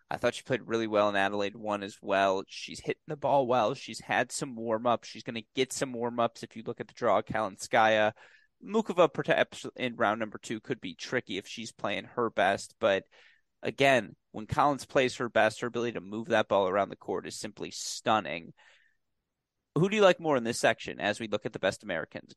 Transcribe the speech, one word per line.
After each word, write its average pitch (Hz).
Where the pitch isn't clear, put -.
I -
thought 120
she -
played 120
really 113
well 104
in 101
Adelaide 101
one 104
as 98
well. 98
She's -
hitting -
the 156
ball 139
well. 120
She's -
had 113
some 139
warm-ups. 113
She's 113
gonna 117
get 127
some 135
warm-ups 120
if -
you 113
look 120
at 117
the -
draw, 110
Kalinskaya. 110
Mukova 190
perhaps -
in 117
round 113
number 107
two 110
could 123
be 90
tricky -
if 101
she's 113
playing 101
her 117
best, 98
but 98
again, 127
when 110
Collins 143
plays 127
her 123
best, 110
her 123
ability 117
to 92
move 107
that 110
ball 101
around 98
the -
court 90
is -
simply -
stunning. 87
Who 170
do 202
you 214
like 180
more 156
in 117
this 117
section 113
as 104
we 113
look 104
at 113
the 107
best -
Americans, -